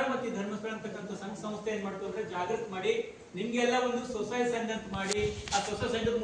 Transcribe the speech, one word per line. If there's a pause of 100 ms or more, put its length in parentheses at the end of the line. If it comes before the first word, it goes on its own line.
(120)
ಮತ್ತೆ
ಈ
ಧರ್ಮಸ್ಥಳ
ಅಂತಕ್ಕಂಥ (100)
ಸಂಘ (100)
ಸಂಸ್ಥೆ
ಏನ್
ಮಾಡ್ತು
ಅಂದ್ರೆ (100)
ಜಾಗೃತಿ
ಮಾಡಿ (460)
ನಿಮ್ಗೆಲ್ಲ (120)
ಒಂದು (100)
ಸ್ವಸಹಾಯ (100)
ಸಂಘ
ಅಂತ (100)
ಮಾಡಿ (340)
ಆ
ಸ್ವಸಹಾಯ
ಸಂಘದ